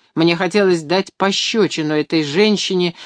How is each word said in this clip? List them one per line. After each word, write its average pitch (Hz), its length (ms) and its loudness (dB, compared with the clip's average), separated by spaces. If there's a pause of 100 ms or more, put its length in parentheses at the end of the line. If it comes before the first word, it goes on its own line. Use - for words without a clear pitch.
(160)
Мне 170 200 2
хотелось 185 460 0
дать 170 360 -2
пощечину 185 760 -2
этой 151 300 -2
женщине, 180 720 0 (100)